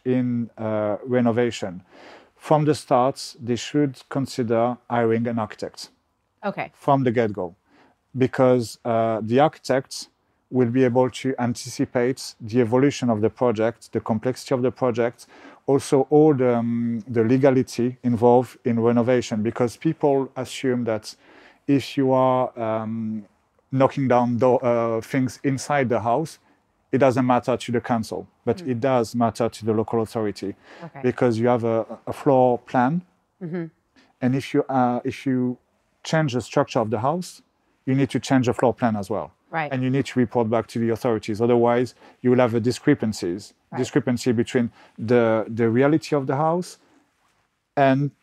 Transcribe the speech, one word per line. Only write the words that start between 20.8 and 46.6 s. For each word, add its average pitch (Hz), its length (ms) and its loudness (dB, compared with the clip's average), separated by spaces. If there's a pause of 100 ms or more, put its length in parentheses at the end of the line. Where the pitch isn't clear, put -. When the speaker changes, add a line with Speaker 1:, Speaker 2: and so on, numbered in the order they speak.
Speaker 1:
that 110 320 -4 (500)
if 139 300 0
you 131 160 2
are, 131 460 2
um, 110 680 -6 (480)
knocking 131 340 2
down 120 300 2
do-, 123 200 4
uh, 117 440 0
things 131 420 -4
inside 135 460 -2
the 113 120 0
house, 120 380 -2 (540)
it 135 60 0
doesn't 127 280 4
matter 123 300 2
to - 160 -8
the 120 80 0
council, 107 480 -6 (160)
but 120 140 -2
Speaker 2:
Mm. 175 100 -10
Speaker 1:
it 117 120 -4
does 123 360 0
matter 117 320 0
to - 160 -12
the 110 80 0
local 113 300 0
authority, 104 520 -6 (300)
Speaker 2:
Okay. 147 180 -16
Speaker 1:
because 123 380 0
you 120 80 2
have 120 160 2
a, 113 220 0 (200)
a - 60 -8
floor 127 460 2
plan, 143 440 0 (400)
Speaker 2:
Mm-hmm. 170 220 -8 (560)
Speaker 1:
and 127 160 0
if - 180 -6
you, 139 140 2
uh, 123 360 0
if 131 220 -8
you 127 300 -2 (480)
change 156 300 0
the 123 80 0
structure - 360 0
of 110 120 0
the 113 100 -2
house, 160 420 -4 (440)
you 131 100 0
need 135 140 0
to 127 100 -2
change 131 260 2
the 120 80 2
floor 120 200 2
plan 113 200 -2
as 101 160 -6
well. 85 220 -6 (180)
Speaker 2:
Right. 156 220 -6
Speaker 1:
And 127 120 -4
you 127 60 0
need 131 160 0
to - 120 -4
report 117 320 0
back 113 180 0
to - 120 -8
the 113 100 0
authorities. 110 500 -2
Otherwise, 120 540 2 (280)
you 127 80 2
will 123 100 4
have 117 140 2
a 117 60 0
discrepancies, 107 920 -2 (160)
Speaker 2:
Right. - 80 -8
Speaker 1:
discrepancy 127 540 0
between 117 380 0 (280)
the, 113 500 2
the 113 220 0
reality 143 460 2
of 135 100 -2
the 139 100 -2
house 165 420 -4 (960)